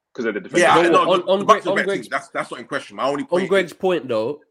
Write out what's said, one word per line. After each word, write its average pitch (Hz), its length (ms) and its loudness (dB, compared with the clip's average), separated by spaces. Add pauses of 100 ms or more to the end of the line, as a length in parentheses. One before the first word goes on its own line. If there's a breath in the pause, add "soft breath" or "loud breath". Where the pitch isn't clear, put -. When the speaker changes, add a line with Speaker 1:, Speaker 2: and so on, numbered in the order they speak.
(140)
Speaker 1:
'cause 123 100 -8
they're 113 100 -2
the - 60 -6
defenders. 180 220 -2
Speaker 2:
Yeah, 160 140 4
I, 170 80 6
Speaker 3:
You 170 80 4
know 170 120 4
Speaker 2:
no, 160 60 0
Speaker 3:
what? 180 160 2
Speaker 2:
the, 180 60 0
Speaker 3:
On, 196 80 2
Speaker 2:
the - 20 -4
Speaker 3:
on 180 60 -6
Speaker 2:
Bucks 202 180 4
Speaker 3:
Greg, - 20 -2
Speaker 2:
are 180 40 -2
a 196 40 0
better 160 60 0
Speaker 3:
on - 40 -2
Greg's 190 180 -4
Speaker 2:
team. - 80 -12
That's, 143 180 -6
that's 151 220 -8
not 135 80 -12
in 113 80 -16
question. 123 280 -8
My 110 120 -4
only 143 160 -2
Speaker 3:
on - 40 -10
Speaker 2:
point 180 220 -2
Speaker 3:
Greg's 185 220 0
Speaker 2:
is - 60 -20
Speaker 3:
point, 180 300 -2
though, 120 440 -4